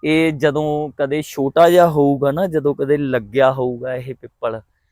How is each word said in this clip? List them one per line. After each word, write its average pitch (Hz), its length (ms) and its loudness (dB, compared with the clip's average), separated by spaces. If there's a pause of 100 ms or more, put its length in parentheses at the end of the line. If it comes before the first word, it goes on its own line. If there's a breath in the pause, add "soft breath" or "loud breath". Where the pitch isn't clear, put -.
ਇਹ 156 300 2
ਜਦੋਂ 151 640 -2
ਕਦੇ 147 240 -2
ਛੋਟਾ 147 480 2
ਜਿਹਾ 175 200 6
ਹੋਊਗਾ 143 420 2
ਨਾ, 175 160 -2
ਜਦੋਂ 143 280 -2
ਕਦੇ 139 220 0
ਲੱਗਿਆ 127 540 0
ਹੋਊਗਾ 127 440 -6
ਇਹ 127 200 -12
ਪਿੱਪਲ, 113 460 -8 (300)